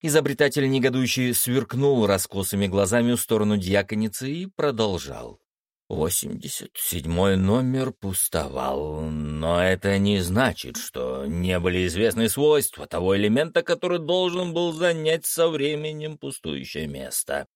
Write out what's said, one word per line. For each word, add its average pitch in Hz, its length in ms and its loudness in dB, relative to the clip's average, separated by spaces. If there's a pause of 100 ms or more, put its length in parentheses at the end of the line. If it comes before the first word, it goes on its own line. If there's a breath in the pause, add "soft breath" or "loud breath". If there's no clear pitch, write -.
Изобретатель 143 640 2
негодующе 127 640 2
сверкнул 127 720 2
раскосыми 98 640 0
глазами 101 460 2
в 117 80 0
сторону 107 360 2
дьяконицы 101 760 0
и 175 140 -8
продолжал. 98 920 -4 (480)
Восемьдесят - 880 -4
седьмой 87 600 0
номер 127 560 2
пустовал, 73 1080 -4
но 78 600 -2
это 95 360 2
не 101 200 2
значит, 90 580 0
что 65 500 -6
не 87 340 0
были 90 260 2
известны 110 420 2
свойства 147 600 2
того 92 280 2
элемента, 135 460 2
который 175 380 0
должен 180 520 0
был 170 200 0
занять 160 520 0
со 165 220 2
временем 151 720 -4
пустующее 76 680 -8
место. 67 680 -6